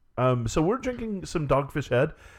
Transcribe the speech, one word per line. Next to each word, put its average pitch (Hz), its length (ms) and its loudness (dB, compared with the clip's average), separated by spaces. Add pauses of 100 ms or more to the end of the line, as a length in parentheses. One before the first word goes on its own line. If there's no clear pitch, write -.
(180)
um, 123 300 2
so 165 140 0
we're 214 160 2
drinking 233 480 -6
some 156 200 -2
Dogfish 139 440 0
Head. 135 220 2 (260)